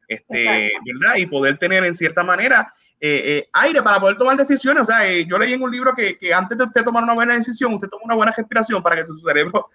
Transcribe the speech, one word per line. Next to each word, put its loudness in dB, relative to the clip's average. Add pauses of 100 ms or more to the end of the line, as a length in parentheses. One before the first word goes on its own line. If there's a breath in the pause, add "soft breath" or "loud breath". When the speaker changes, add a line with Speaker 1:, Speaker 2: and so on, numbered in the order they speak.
Speaker 1:
este, -10
Speaker 2:
Exacto. -2
Speaker 1:
¿verdad? 0
Y -2
poder 0
tener, 0
en -2
cierta -2
manera, 2 (260 soft breath)
eh, 0
eh, -2
aire 2
para 4
poder 2
tomar 2
decisiones. 2
O 0
sea, 2
eh, 0
yo -2
leí 0
en -4
un -2
libro 0
que, -4
que -2
antes -2
de 0
usted 0
tomar 0
una 0
buena 0
decisión, -2
usted -6
toma -16
una -2
buena 2
respiración -2
para 2
que -4
su -14
cerebro -2